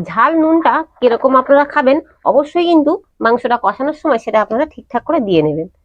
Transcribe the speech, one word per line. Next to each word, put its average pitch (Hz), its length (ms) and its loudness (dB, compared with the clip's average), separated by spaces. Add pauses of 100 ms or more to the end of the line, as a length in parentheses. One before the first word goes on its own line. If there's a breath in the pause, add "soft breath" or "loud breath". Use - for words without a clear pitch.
ঝাল 214 360 0
নুনটা 320 340 2 (220)
কিরকম 247 400 0
আপনারা 277 300 4
খাবেন, 285 320 0 (280 soft breath)
অবশ্যই 294 420 0
কিন্তু 320 240 2 (280)
মাংসটা 233 420 0
কষানোর 262 400 -4
সময় 254 180 -2
সেটা 220 220 -2
আপনারা 208 320 -2
ঠিকঠাক - 300 -8
করে 320 240 -2
দিয়ে 170 160 2
নেবেন। 156 240 -4 (180)